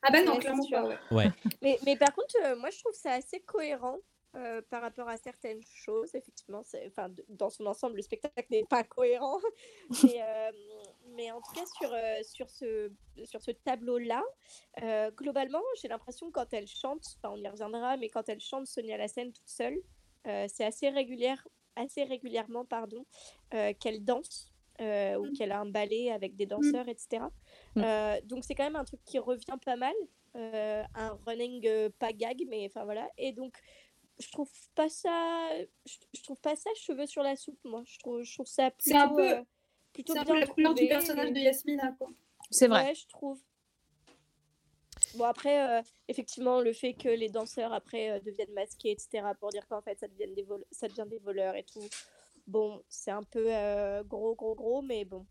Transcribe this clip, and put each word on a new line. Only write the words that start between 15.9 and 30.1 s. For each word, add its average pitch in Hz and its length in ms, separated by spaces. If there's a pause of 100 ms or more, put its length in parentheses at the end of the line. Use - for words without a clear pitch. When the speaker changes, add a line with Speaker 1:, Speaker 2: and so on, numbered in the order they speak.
Speaker 2:
quand 247 220
elle 208 160
chante, - 480
enfin, 208 180
on 208 80
y - 60
reviendra, 220 480
mais 233 140
quand 220 180
elle 214 120
chante 269 260
Sonia 220 320
Lassagne 233 340
toute - 160
seule, 254 300 (480)
euh, 202 260
c'est - 120
assez 220 260
régulière, 262 560 (300)
assez 277 280
régulièrement, 233 600
pardon, 226 420 (480)
euh, 208 260
qu'elle 220 240
danse, 254 480 (280)
euh, 202 360
ou 202 100
Speaker 1:
Mm. 190 60
Speaker 2:
qu'elle 208 200
a 202 80
un 208 100
ballet 214 400
avec 196 260
des 202 80
Speaker 1:
Mm. 196 60
Speaker 2:
danseurs, 247 380
et 233 100
cetera. - 320 (460)
Speaker 4:
Mm. 214 60
Speaker 2:
Euh, 214 420
donc 240 200
c'est 220 100
quand 277 100
même 302 120
un 190 80
truc - 220
qui - 120
revient 247 460
pas 247 120
mal, 254 180 (400)